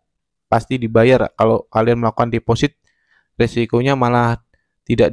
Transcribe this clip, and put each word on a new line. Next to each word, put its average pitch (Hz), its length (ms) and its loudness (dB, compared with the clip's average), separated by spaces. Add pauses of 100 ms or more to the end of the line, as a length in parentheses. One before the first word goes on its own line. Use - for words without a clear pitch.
(520)
pasti 117 240 -2
dibayar. 117 560 2
Kalau 113 400 0
kalian 117 320 0
melakukan 117 240 -2
deposit, 117 480 -2 (640)
resikonya 120 560 -2
malah 120 400 0 (480)
tidak 117 280 0